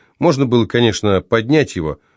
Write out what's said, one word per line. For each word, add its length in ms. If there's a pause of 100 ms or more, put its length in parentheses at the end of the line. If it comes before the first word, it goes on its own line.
(180)
Можно 280
было, 200
конечно, 560
поднять 540
его, 240 (180)